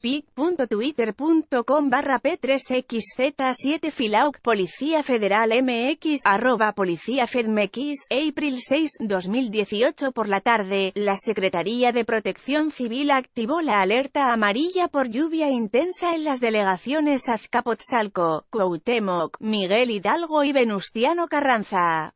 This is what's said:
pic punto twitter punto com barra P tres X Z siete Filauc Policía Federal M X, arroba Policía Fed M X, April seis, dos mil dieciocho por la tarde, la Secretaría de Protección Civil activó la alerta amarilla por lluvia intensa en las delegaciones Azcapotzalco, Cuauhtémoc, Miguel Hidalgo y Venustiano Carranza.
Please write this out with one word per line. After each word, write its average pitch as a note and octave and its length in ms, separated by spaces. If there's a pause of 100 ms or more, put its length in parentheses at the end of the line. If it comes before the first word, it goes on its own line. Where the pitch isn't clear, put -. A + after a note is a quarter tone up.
pic C4+ 300
punto D4+ 340
twitter A3+ 480
punto D4+ 480
com C#4+ 260
barra C#4+ 300
P D#4 180
tres C4 320
X B3 460
Z C4 380
siete D#4 360
Filauc A#3+ 520
Policía B3 600
Federal A3 520
M B3 380
X, D#4 340
arroba A3+ 480
Policía G#3 520
Fed A#3+ 200
M G#3+ 180
X, C#4 380 (100)
April C#4+ 480
seis, D4 400
dos F#3+ 300
mil A#3+ 200
dieciocho G#3+ 640
por A3 160
la G3 140
tarde, G3 520
la G3+ 220
Secretaría G#3+ 800
de A#3+ 100
Protección A#3+ 680
Civil C4 420
activó C4 500
la A#3 180
alerta B3+ 540
amarilla D4 560
por C4 200
lluvia D4+ 400
intensa C#4 680
en D#4 100
las C4 160
delegaciones A#3+ 880
Azcapotzalco, G#3+ 1200
Cuauhtémoc, F#3 880
Miguel G#3+ 500
Hidalgo D4 540
y C#4+ 80
Venustiano B3+ 800
Carranza. G3 880